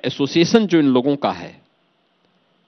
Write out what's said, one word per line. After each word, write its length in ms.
एसोसिएशन 640
जो 120
इन 80
लोगों 280
का 160
है, 300